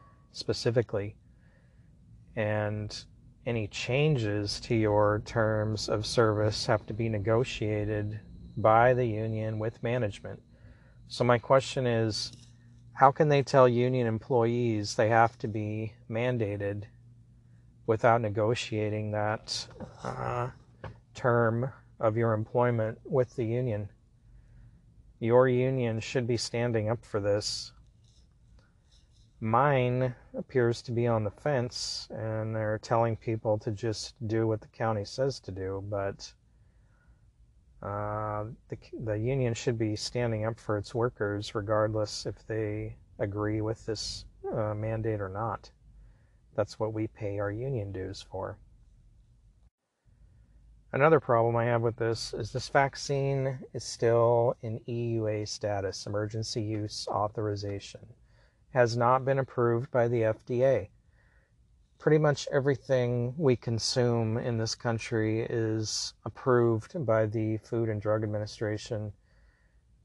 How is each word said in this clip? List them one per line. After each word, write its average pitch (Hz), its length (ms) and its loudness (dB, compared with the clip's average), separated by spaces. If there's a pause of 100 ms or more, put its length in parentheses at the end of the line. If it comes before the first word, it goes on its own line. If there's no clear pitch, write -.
(340)
specifically. 113 840 -2 (1200)
And 107 600 -2 (520)
any 113 220 -2
changes 120 880 0
to - 160 0
your 104 500 4
terms 107 640 0
of 107 160 -2
service 107 640 2
have 107 200 2
to 113 60 -6
be 113 160 -2
negotiated 107 1120 -2 (360)
by 113 380 8
the 123 120 2
union 110 520 -2
with 110 240 -6
management. 117 600 -4 (640)
So - 160 -2
my 123 160 6
question 131 480 2
is, 113 460 0 (600)
how 135 180 6
can 156 180 2
they 143 120 6
tell 127 260 6
union 123 380 2
employees 113 880 0
they 110 160 4
have 113 300 6
to 123 80 -6
be 107 460 -6 (140)
mandated 104 760 -2 (1040)
without 117 340 6
negotiating 107 880 -2
that, 107 560 -4 (360)
uh, 123 440 -4 (680)
term 120 560 2 (300)
of 110 160 2
your 117 160 2
employment 113 720 0
with 131 320 0
the 123 80 -2
union? 110 460 -2 (1300)
Your 123 300 6
union 123 500 2
should 120 280 -2
be 120 100 0
standing 117 520 -2
up 117 140 -2
for - 160 -4
this. 101 540 -2 (1700)
Mine 127 720 2 (240)
appears 120 460 0
to - 80 -8
be 117 160 0
on 113 160 2
the 104 80 -2
fence, - 800 -4
and 110 440 -6
they're 110 260 -2
telling 117 360 0
people 110 400 -2
to 113 140 -6
just 107 420 -6 (140)
do 113 200 0
what 110 140 -2
the - 60 -20
county 110 360 -2
says 135 380 -4
to - 100 -14
do, 95 380 -6
but, 98 420 -6 (1500)
uh, 104 640 -6 (240)
the, 120 80 -10 (260)
the 107 140 -4
union 120 380 0
should 120 220 -2
be 110 180 -2
standing 113 500 -4
up 113 140 -4
for 107 180 -2
its - 180 -6
workers 104 600 -2
regardless 107 720 -2
if - 200 -12
they 110 480 -6 (240)
agree 104 400 -2
with 107 280 -4
this, - 360 -8 (320)
uh, 107 200 -2
mandate 110 440 -4
or 95 100 -6
not. 101 420 -6 (840)
That's - 240 -2
what 110 140 -4
we 110 160 -4
pay 101 320 -8
our 101 100 -2
union 107 440 -6
dues 95 360 -10
for. 95 280 -8 (2250)
Another 147 300 6
problem 117 340 4
I 117 80 2
have 120 180 2
with 117 140 0
this 113 380 -4
is - 180 -6
this - 160 -6
vaccine 139 880 0 (160)
is 123 120 -10
still 117 760 2
in 113 240 -8
E 117 280 -4
U 110 140 -2
A 107 180 -4
status, 101 600 -6
emergency 107 560 -4
use 107 480 -6
authorization. 101 920 -4 (720)
Has 120 240 4
not 127 260 4
been 135 160 0
approved 120 520 0
by 120 180 2
the 117 160 2
F 110 200 -2
D 123 200 0
A. 110 240 2 (1080)
Pretty 156 180 6
much 151 340 2
everything 127 840 0
we 135 180 4
consume 117 840 0
in 120 200 -2
this 110 180 -2
country 110 720 0
is 110 640 -2 (120)
approved 120 800 2
by 110 220 4
the 110 320 -2
Food 117 280 -2
and 104 140 -4
Drug 107 220 0
Administration, 107 880 -6 (920)